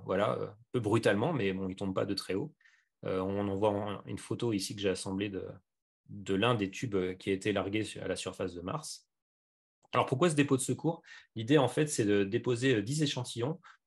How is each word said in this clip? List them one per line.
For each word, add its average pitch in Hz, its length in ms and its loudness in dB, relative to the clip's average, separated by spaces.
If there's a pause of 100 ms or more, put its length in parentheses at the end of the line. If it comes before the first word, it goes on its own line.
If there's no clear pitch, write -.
voilà, 101 320 2
euh, 104 120 -4
un - 80 -20 (140)
peu 127 80 0
brutalement, 117 540 4
mais 104 180 0
bon, 95 160 -2
ils 92 80 -4
tombent 95 200 -2
pas 104 100 0
de 101 80 -2
très 92 220 -4
haut. 147 180 -4 (520)
Euh, 95 160 0
on 98 260 -2
en 98 80 -2
voit 104 160 4
en, 101 340 -4
une 107 140 -8
photo 113 340 -2
ici 98 220 -4
que 101 60 -8
j'ai 101 80 2
assemblée 95 400 -2
de, 92 140 -6 (680)
de 98 260 -4
l'un 113 180 4
des 104 160 0
tubes, 101 240 -6
euh, 92 220 0
qui 98 160 -4
a - 20 4
été 95 180 0
largué 101 320 0
su-, 101 160 -10
à 95 80 -8
la 92 80 0
surface 92 380 -6
de 87 80 -10
Mars. - 480 -8 (840)
Alors, 123 120 4
pourquoi 135 240 4
ce 156 60 0
dépôt 143 220 6
de 131 40 0
secours ? 151 400 -2 (340)
L'idée, 113 220 4
en 131 100 6
fait, 151 200 2
c'est 131 180 0
de 101 180 4
déposer, 120 520 2
euh, 104 80 2
dix 143 180 -2
échantillons, 131 580 -2 (280)